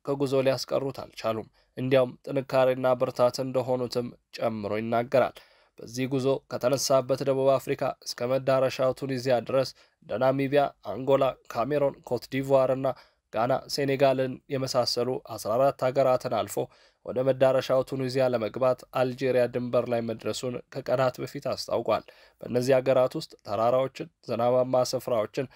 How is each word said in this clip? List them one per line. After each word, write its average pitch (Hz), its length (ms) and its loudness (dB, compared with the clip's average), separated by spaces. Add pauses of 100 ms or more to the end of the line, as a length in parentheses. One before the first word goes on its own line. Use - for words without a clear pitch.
ከጉዞ 139 380 -2
ሊያስቀሩት 131 580 -2
አልቻሉም። 110 500 -6 (280)
እንዲያውም 127 360 2 (100)
ጥንካሬና 131 720 0
ብርታት 123 440 2
እንደሆኑትም 127 680 -4 (280)
ጨምሮ 110 400 -4
ይናገራል። 117 640 0 (420)
በዚህ 123 300 -6
ጉዞ 131 200 0 (200)
ከተነሳበት 131 760 0
ደቡብ 135 280 2
አፍሪካ 135 320 -2 (200)
እስከ - 240 -12
መዳረሻው 131 680 2
ቱኒዚያ 131 460 -2
ድረስ 123 280 0 (280)
እንደ - 220 -12
ናሚቢያ፣ 139 440 2 (220)
አንጎላ፣ 135 400 2 (240)
ካሜሮን፣ 139 460 0 (100)
ኮት 120 240 -4
ዲቯር 135 440 2
እና 131 140 -2 (460)
ጋና፣ 117 220 0 (140)
ሴኔጋልን 135 680 2 (140)
የመሳሰሉ 127 600 -2 (200)
አስራ 107 240 -8
አራት 131 300 2
ሀገራትን 127 520 2
አልፎ 104 220 -2 (500)
ወደ 101 180 -4
መዳረሻው 131 600 2
ቱኒዚያ 131 420 -2
ለመግባት 123 540 0 (140)
አልጄሪያ 127 520 0
ድንበር 123 420 -2
ላይ 120 140 0
መድረሱን 113 520 -6 (160)
ከቀናት 131 460 0
በፊት 135 300 -10
አስታውቋል። 110 580 -2 (320)
በእነዚህ 123 380 0
ሀገራት 127 400 4
ውስጥ - 180 -8 (100)
ተራራዎችን፣ 123 640 0 (140)
ዝናባማ 127 640 2
ስፍራዎችን፣ 123 720 -2